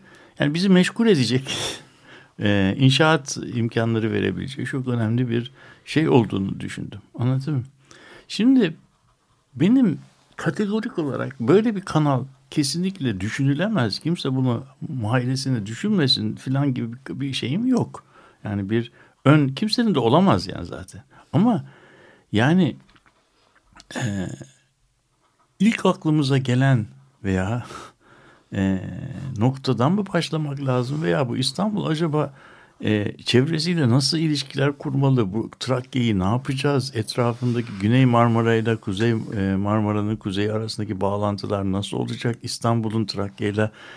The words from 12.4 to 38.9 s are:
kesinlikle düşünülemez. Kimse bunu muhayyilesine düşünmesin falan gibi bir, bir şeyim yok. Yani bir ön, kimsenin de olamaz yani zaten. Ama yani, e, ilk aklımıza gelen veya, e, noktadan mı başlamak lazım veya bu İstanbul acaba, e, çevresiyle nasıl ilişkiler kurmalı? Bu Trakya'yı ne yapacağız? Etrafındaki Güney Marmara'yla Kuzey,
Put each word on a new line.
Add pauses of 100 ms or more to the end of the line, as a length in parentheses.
kesinlikle
düşünülemez.
Kimse
bunu (240)
muhayyilesine
düşünmesin
falan
gibi (120)
bir,
bir
şeyim
yok. (400)
Yani
bir (320)
ön,
kimsenin
de
olamaz
yani
zaten. (300)
Ama (680)
yani, (1200)
e, (1300)
ilk
aklımıza
gelen (380)
veya, (880)
e, (580)
noktadan
mı
başlamak
lazım
veya
bu
İstanbul
acaba, (500)
e,
çevresiyle
nasıl
ilişkiler
kurmalı?
Bu (100)
Trakya'yı
ne
yapacağız?
Etrafındaki (120)
Güney
Marmara'yla
Kuzey,